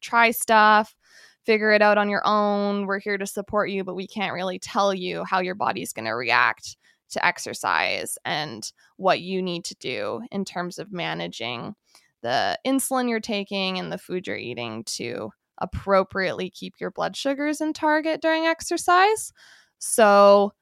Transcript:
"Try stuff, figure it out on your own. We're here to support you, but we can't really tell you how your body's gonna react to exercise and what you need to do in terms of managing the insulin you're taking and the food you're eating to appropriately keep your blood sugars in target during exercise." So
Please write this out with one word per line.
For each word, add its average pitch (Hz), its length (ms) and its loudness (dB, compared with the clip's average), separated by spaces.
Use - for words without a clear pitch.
"Try 233 320 2
stuff, 214 640 4
figure 214 280 4
it 208 80 6
out 208 160 6
on 208 120 2
your 202 160 0
own. 202 600 0
We're 196 140 -4
here 202 180 -4
to 196 80 -6
support 196 440 -4
you, 196 140 -4
but 180 120 -8
we 190 120 -8
can't 190 260 -6
really 185 260 -6
tell 202 340 0
you 180 320 -6
how 190 140 0
your 185 160 -4
body's - 360 -4
gonna 113 240 -6
react 120 640 0
to - 160 -2
exercise 95 960 -2
and 147 480 -8
what 180 240 0
you 185 220 -4
need 175 240 -6
to - 100 -12
do 107 460 -6
in 196 140 -6
terms 180 340 -10
of 185 140 -14
managing 165 840 -8
the 101 440 0
insulin 262 440 -2
you're 226 100 -2
taking 196 580 -4
and 175 140 -8
the 185 60 -6
food 185 300 -8
you're 104 100 -6
eating 113 480 -10
to - 440 -8
appropriately 190 920 -2
keep - 300 -16
your 180 100 -8
blood 170 280 -6
sugars 285 420 -4
in 311 140 -4
target 311 480 0
during 320 240 0
exercise." 359 880 2
So 202 840 6